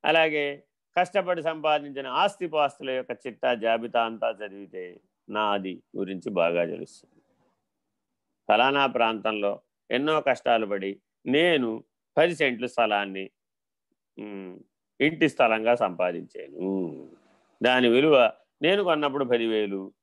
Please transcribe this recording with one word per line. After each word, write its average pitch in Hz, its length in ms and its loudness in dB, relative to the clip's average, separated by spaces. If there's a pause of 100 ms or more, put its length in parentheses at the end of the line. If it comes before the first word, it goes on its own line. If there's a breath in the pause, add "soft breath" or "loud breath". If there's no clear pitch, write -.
అలాగే 151 420 2 (500)
కష్టపడి 180 540 0
సంపాదించిన 147 580 -2 (140)
ఆస్తిపాస్తుల 156 760 -2
యొక్క 123 140 -8 (120)
చిట్టా 127 260 -4 (140)
జాబితా 117 460 0
అంతా 113 200 -4 (100)
చదివితే 98 440 -12 (520)
నాది 101 380 0 (240)
గురించి 95 320 -6 (100)
బాగా 85 320 2
తెలుస్తుంది. - 480 -16 (1300)
ఫలానా 135 360 4 (100)
ప్రాంతంలో 107 560 0 (380)
ఎన్నో 143 260 0 (120)
కష్టాలు 117 440 2
పడి 98 200 -4 (440)
నేను 151 340 2 (480)
పది 170 220 2
సెంట్లు 123 340 -2
స్థలాన్ని, 101 520 -2 (920)
ఉమ్, 98 380 -12 (440)
ఇంటి 156 340 2
స్థలంగా 113 400 2 (100)
సంపాదించాను. 90 880 -4 (920)
దాని 123 340 4
విలువ 147 200 6 (500)
నేను 202 240 2
కొన్నప్పుడు 143 440 0
పదివేలు 107 480 0 (220)